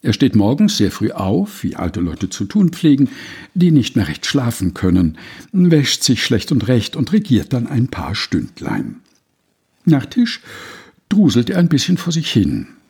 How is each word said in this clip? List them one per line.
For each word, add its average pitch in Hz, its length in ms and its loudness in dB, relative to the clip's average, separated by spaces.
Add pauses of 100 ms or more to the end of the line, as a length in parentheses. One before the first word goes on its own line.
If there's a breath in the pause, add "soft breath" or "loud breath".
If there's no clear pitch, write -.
Er 117 100 0
steht 127 220 2
morgens 107 440 2
sehr 101 120 2
früh - 200 -4
auf, 117 520 -2
wie - 140 -6
alte 87 240 -6
Leute 85 300 -4
zu - 140 -8
tun 180 260 0
pflegen, 143 380 2 (460 loud breath)
die 180 160 4
nicht 143 260 2
mehr 101 120 0
recht - 180 -8
schlafen 120 480 -2
können, 90 440 0 (340 loud breath)
wäscht 170 500 2
sich - 220 0
schlecht - 280 -2
und 104 160 0
recht 120 280 0
und 156 160 -2
regiert 143 400 0
dann 120 140 -2
ein 131 220 0
paar 87 260 -8
Stündlein. - 840 -6 (880)
Nach 143 220 2
Tisch - 340 -2 (680 loud breath)
druselt 123 420 4
er 190 80 -2
ein 170 100 4
bisschen 165 280 0
vor - 160 -6
sich 160 180 -4
hin 82 380 0 (220)